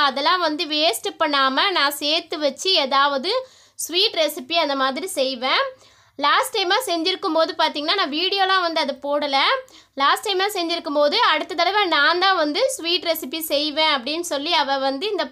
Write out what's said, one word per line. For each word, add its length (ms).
அதெல்லாம் 300
வந்து 260
வேஸ்ட் 440
பண்ணாம 520
நான் 320
சேர்த்து 360
வச்சு 340
ஏதாவது 580
ஸ்வீட் 400
ரெசிபி 380
அந்த 220
மாதிரி 320
செய்வேன். 580
லாஸ்ட் 380
டைமா 180
செஞ்சிருக்கும் 480
போது 240
பார்த்தீங்கன்னா, 380
நான் 160
வீடியோலாம் 500
வந்து 200
அது 120
போடல. 340
லாஸ்ட் 320
டைமா 260
செஞ்சிருக்கும் 400
போது 280
அடுத்த 340
தடவை 300
நான் 340
தான் 160
வந்து 360
ஸ்வீட் 340
ரெசிபி 340
செய்வேன் 500
அப்படின்னு 320
சொல்லி 320
அவ 240
வந்து 320
இந்த 220